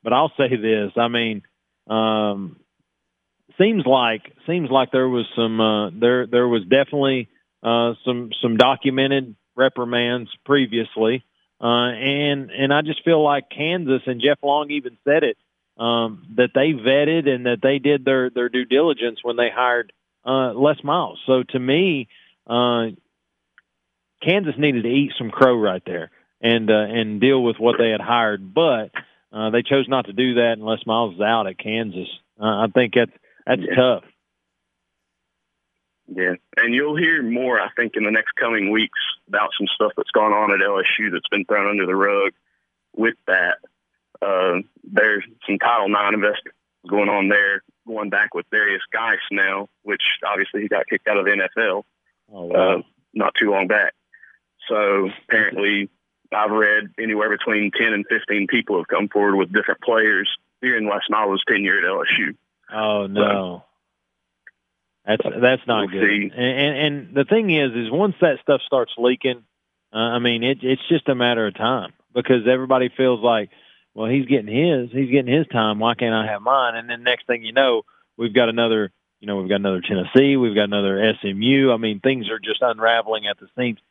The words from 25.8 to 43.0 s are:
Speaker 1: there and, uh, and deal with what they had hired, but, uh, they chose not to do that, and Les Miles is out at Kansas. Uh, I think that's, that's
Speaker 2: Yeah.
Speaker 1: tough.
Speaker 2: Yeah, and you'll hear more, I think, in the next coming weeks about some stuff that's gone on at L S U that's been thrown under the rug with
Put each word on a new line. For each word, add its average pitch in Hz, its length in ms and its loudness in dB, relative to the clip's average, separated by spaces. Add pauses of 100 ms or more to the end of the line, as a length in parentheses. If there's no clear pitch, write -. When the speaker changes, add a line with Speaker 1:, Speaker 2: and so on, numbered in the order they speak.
Speaker 1:
there 85 260 -8 (300)
and, 117 300 2
uh, 110 40 6
and 107 460 -2
deal 131 220 4
with 117 160 0
what 117 200 2
they 117 120 2
had 104 100 -2
hired, 101 540 -2
but, 131 360 0 (420)
uh, 110 180 -4
they 120 120 0
chose 135 260 0
not 131 180 -2
to 101 60 -16
do 123 220 0
that, 120 180 2
and 107 120 -6
Les 110 220 -4
Miles 113 280 -2
is 92 60 -12
out 107 260 0
at 92 120 -10
Kansas. 107 500 -6 (320)
Uh, 107 40 -6
I 107 280 0
think 123 220 2
that's, 120 180 4 (340)
that's 110 160 0
Speaker 2:
Yeah. 90 140 -4
Speaker 1:
tough. 127 280 2 (2000)
Speaker 2:
Yeah, 90 260 -4 (220)
and 120 160 2
you'll 147 240 0
hear 160 260 0
more, 120 380 0
I 95 160 -4
think, 117 200 -2
in 107 80 0
the 107 80 0
next - 240 -2
coming 110 340 0
weeks 110 300 0 (260)
about 104 320 -2
some 101 160 -2
stuff 107 220 0
that's - 160 -6
gone 107 200 4
on 104 200 2
at 95 120 2
L 101 140 0
S 95 80 0 (140)
U 107 100 -2
that's - 180 -6
been 101 160 -2
thrown 101 240 0
under 101 160 0
the 92 120 0
rug 98 360 2 (640)
with 113 200 0 (100)